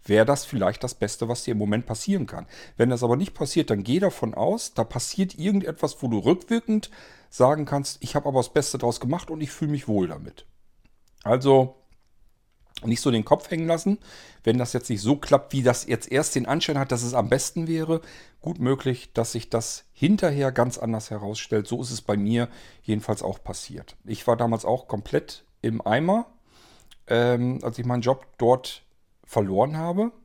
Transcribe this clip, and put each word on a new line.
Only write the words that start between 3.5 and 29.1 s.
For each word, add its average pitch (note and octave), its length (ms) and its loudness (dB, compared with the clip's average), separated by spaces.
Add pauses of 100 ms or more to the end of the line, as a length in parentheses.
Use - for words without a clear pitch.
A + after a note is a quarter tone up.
dann G2+ 160 0
geh C#3 140 0
davon E3 340 0
aus, F3 400 -2
da A2+ 100 0
passiert - 520 -4
irgendetwas, F3+ 680 -2
wo B2+ 60 0
du G#2+ 100 2
rückwirkend G#3+ 720 2 (380)
sagen D3 340 4
kannst, C#3+ 380 -4
"Ich - 120 -10
habe C#3+ 140 0
aber C3+ 140 2
das - 100 -4
Beste C#3+ 260 0
draus A#2 220 0
gemacht D#3+ 320 -4
und D#3+ 80 -8
ich D3 120 -6
fühle D3 200 -4
mich C#3+ 160 -4
wohl G2 220 2
damit." - 360 -14 (760)
Also C3 540 4 (1040)
nicht A#2 180 -2
so C#3 100 2
den A2 140 2
Kopf - 260 0
hängen D#3+ 160 -2
lassen, E3 320 0 (440)
wenn A#2 140 2
das A#2+ 160 -2
jetzt A#2+ 160 -4
nicht G#2 140 -4
so C3+ 120 4
klappt, - 380 0
wie C3+ 80 -2
das A#2+ 240 2
jetzt - 260 -4
erst C#3+ 220 0
den A#2+ 140 -2
Anschein C#3+ 320 -2
hat, C3+ 120 -2
dass A#2+ 120 -2
es B2 100 -4
am A#2+ 160 0
besten D#3+ 380 -2
wäre. D#3+ 340 -2 (400)
Gut E3 160 -6
möglich, C3 560 -2
dass A2+ 200 -2
sich - 180 -8
das - 320 -4 (100)
hinterher C#3+ 580 2
ganz B2+ 280 0
anders A2+ 320 -4
herausstellt. G#2 560 -4
So A#2+ 120 -4
ist B2+ 120 -8
es A2 100 -8
bei G#2 160 0
mir A#2 300 2 (340)
jedenfalls G#2+ 400 -2
auch - 220 -6
passiert. - 600 -12
Ich A2 220 -8
war A#2 100 6
damals A2+ 300 0
auch A#2+ 220 0
komplett - 580 -4 (160)
im A2+ 240 -4
Eimer, F#3 400 2 (800)
ähm, B2 560 2
als - 160 -6
ich A#2+ 80 -6
meinen B2 160 0
Job C3 240 2 (140)
dort B2 420 4 (460)